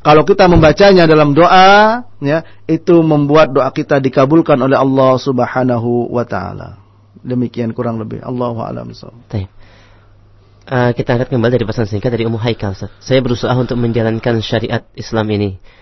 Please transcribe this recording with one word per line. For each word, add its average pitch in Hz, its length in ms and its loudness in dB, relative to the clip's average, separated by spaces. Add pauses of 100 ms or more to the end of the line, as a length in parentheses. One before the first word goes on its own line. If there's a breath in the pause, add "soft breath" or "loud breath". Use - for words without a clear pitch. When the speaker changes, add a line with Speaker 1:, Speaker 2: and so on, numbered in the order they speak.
Speaker 1:
kalau 156 160 6
kita 196 240 2
membacanya 175 640 4
dalam 151 240 4
doa, 196 720 4 (160)
ya, 156 240 -4 (240 soft breath)
itu 165 320 2
membuat 151 480 2
doa 135 240 0
kita 147 240 -2
dikabulkan 147 640 2
oleh 135 160 2
Allah 131 400 2
Subhanahu 120 960 -2
wa 120 80 -2
taala. 92 560 -10 (480)
Demikian 120 480 -6
kurang 117 240 -6
lebih. 110 240 -12
Allahu 120 400 -8
a'lam 120 240 -10
bishawab. 117 400 -20
Speaker 2:
Baik. 98 240 -8 (1200 soft breath)
Eh, 123 240 0
kita 127 240 -2
angkat 127 160 -4
kembali 120 240 0
dari 113 80 -4
pesan 107 240 -6
singkat 110 240 -4
dari 113 80 -2
Ummu 113 160 -4
Haikal, 107 400 -6
Ustaz. - 240 -14
"Saya 131 160 0
berusaha 120 400 -2
untuk 120 240 -2
menjalankan 113 640 -2
syariat 113 480 -4
Islam 110 400 -6
ini, 101 240 -4 (240 soft breath)